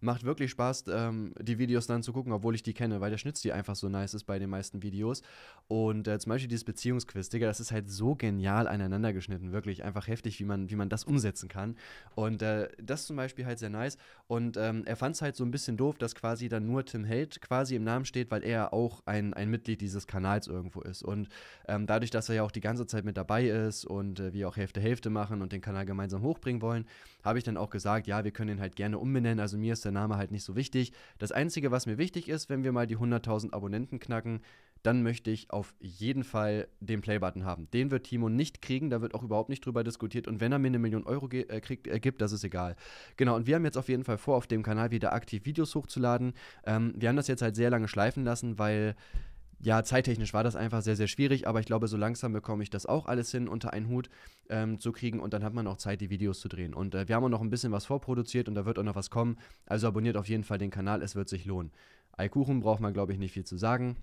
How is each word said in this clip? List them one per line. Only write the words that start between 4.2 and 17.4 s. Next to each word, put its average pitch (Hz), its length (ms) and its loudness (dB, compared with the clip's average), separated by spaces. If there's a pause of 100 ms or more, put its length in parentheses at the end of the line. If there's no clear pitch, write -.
bei 98 160 -2
den 98 100 -4
meisten 95 320 -6
Videos. 104 400 -2 (460)
Und, 107 400 2
äh, 104 100 0
zum 113 120 -4
Beispiel 127 180 0
dieses 117 160 -2
Beziehungsquiz, 120 640 -2
Digga, 117 180 2
das 107 140 0
ist 117 100 -6
halt 107 180 -2
so 107 280 2
genial 101 500 2
aneinander 101 460 0
geschnitten, 92 400 -4
wirklich 101 320 -4
einfach 98 240 -4
heftig, 113 320 -4
wie 101 40 -4
man, 98 260 -2
wie 107 40 -6
man 101 140 0
das 107 160 -2
umsetzen 107 440 0
kann. 104 280 -6 (400)
Und, 110 260 0
äh, 107 260 0 (140)
das 135 240 -4
zum 156 80 -8
Beispiel 131 320 -4
halt 120 140 -4
sehr 113 100 -4
nice. 117 260 -4 (300)
Und, 117 300 0
ähm, 110 300 0
er 113 100 -2
fand's 147 260 -2
halt 143 140 -2
so 131 80 0
ein 120 80 0
bisschen 120 240 -2
doof, 139 220 2
dass 117 180 -4
quasi 117 320 -2
dann 110 180 0
nur 127 180 2
Tim 110 200 -4
Held 120 360 -2